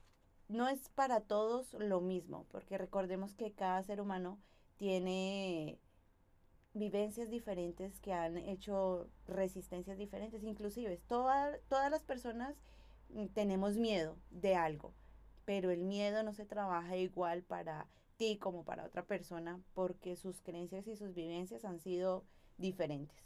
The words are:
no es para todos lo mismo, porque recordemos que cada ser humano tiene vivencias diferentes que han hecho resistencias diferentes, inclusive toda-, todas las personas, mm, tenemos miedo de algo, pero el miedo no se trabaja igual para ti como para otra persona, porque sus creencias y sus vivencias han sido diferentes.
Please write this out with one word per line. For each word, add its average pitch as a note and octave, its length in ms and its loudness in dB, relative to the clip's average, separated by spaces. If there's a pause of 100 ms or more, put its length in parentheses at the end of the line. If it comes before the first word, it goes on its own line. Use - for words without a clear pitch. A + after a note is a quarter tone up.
(480)
no A#3+ 220 2
es C4+ 200 -2
para B3+ 320 4
todos A3 520 2
lo G3+ 280 4
mismo, F3+ 500 -2
porque F#3+ 260 -6
recordemos F#3+ 580 -2
que G#3+ 160 -4
cada F#3 320 2
ser G3+ 160 -4
humano F#3+ 400 -2 (380)
tiene F#3 1000 0 (960)
vivencias G#3 560 0
diferentes F#3+ 720 -4
que G3 140 -2
han E3+ 240 0
hecho F#3+ 720 0 (180)
resistencias F#3 720 -2
diferentes, G3+ 460 -6
inclusive G#3 540 -4 (100)
toda-, C4+ 500 4 (100)
todas C#4 240 4
las D#4 120 0
personas, B3 520 -4 (540)
mm, G#3 180 -4
tenemos G3+ 480 2
miedo G3+ 420 2 (120)
de F#3 260 4
algo, D#3 380 0 (520)
pero F#3+ 260 4
el F3 120 4
miedo G3+ 400 2
no G#3+ 100 -2
se G#3 120 -10
trabaja F#3 500 0
igual F3+ 480 2
para E3 440 -4 (300)
ti G#3+ 200 2
como F3 260 -4
para - 220 -6
otra - 200 -6
persona, F3 540 -4 (140)
porque F3+ 420 0
sus F3+ 260 -8
creencias F#3 460 -6
y A3 80 -6
sus G3+ 180 -8
vivencias F3 520 -4
han F3 140 -4
sido F#3 440 2 (340)
diferentes. D3+ 680 -2